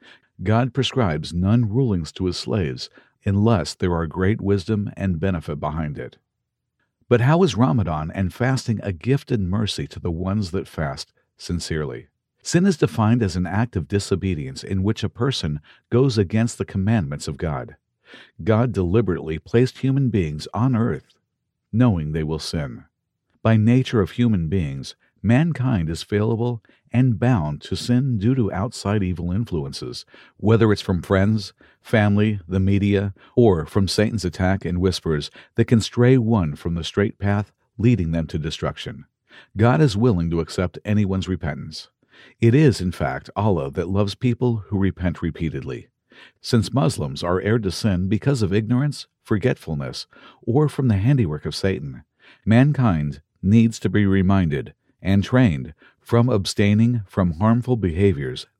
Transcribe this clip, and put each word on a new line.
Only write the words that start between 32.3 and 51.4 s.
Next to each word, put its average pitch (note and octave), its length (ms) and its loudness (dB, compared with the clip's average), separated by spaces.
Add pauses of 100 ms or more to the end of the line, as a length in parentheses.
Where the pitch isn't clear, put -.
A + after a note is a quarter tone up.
the F#2 140 0
media, G2 520 2 (220)
or F#2 320 6
from G2 220 0
Satan's G#2+ 360 0
attack F#2 400 -2
and F2 160 -2
whispers E2 500 -2 (260)
that A2+ 100 2
can A#2 140 4
stray B2 360 4
one G#2+ 380 2
from E2+ 200 -6
the E2 100 -4
straight - 340 -2
path, G2+ 340 -2 (240)
leading F#2 360 2
them E2 160 -2
to E2 100 -6
destruction. C#2+ 640 -8 (520)
God A#2+ 240 4
is B2 160 2
willing F#2+ 340 2
to E2 100 -2
accept F2 440 -4
anyone's F#2+ 440 0
repentance. D2+ 600 -8 (520)
It A#2 140 6
is, C#3 260 4
in F2+ 120 -2
fact, C2 420 -6
Allah F2+ 380 0
that - 160 -4
loves G2 260 0
people A#2+ 440 0 (100)
who G#2 100 -2
repent F2+ 440 -2
repeatedly. C#2+ 680 -6 (520)
Since A2 320 0
Muslims F#2 500 -2
are F2 200 0
heir A2 160 2
to G2 120 -4
sin F#2+ 380 0
because A2+ 320 0
of F#2+ 140 0
ignorance, B2 520 -2 (160)
forgetfulness, E2 840 -4 (340)
or D3 280 2
from C3+ 200 -2
the G#2 80 4
handiwork F#2+ 480 0